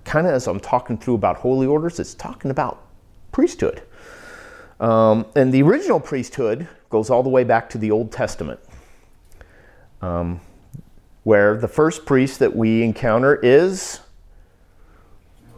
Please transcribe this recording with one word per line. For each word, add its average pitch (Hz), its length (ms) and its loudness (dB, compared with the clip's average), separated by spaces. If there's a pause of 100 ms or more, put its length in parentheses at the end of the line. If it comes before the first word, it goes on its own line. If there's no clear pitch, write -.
kinda 165 260 -2
as 131 160 -2
I'm 95 140 -4
talking 123 380 -4
through 127 160 -4
about 98 240 0
holy 131 300 0
orders, 156 340 -2
it's - 120 -12
talking - 380 -10
about 131 320 -6 (480)
priesthood. - 500 -2 (1000)
Um, 110 440 4 (120)
and 131 160 4
the 135 80 4
original 226 400 2
priesthood 131 640 -6 (220)
goes 110 200 -2
all 127 140 2
the 135 60 -4
way 127 160 2
back 117 240 0
to - 80 -10
the 107 140 -4
Old 110 200 -2
Testament, - 480 -8 (1400)
um, 87 400 -6 (800)
where 104 320 4
the 113 140 -4
first 160 360 0
priest 131 340 2
that 123 140 2
we 113 300 2
encounter 120 580 0
is 170 600 2 (1600)